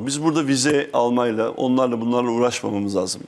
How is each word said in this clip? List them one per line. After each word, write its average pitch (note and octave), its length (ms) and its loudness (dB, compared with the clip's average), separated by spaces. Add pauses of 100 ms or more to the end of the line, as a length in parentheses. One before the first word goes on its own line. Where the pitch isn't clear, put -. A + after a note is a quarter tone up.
Biz C#3+ 180 -4
burada D#3 240 0
vize C#3 460 2
almayla, A#2+ 560 2
onlarla B2+ 520 0
bunlarla A#2+ 280 0
uğraşmamamız A2 680 0
lazım. F#2 320 -2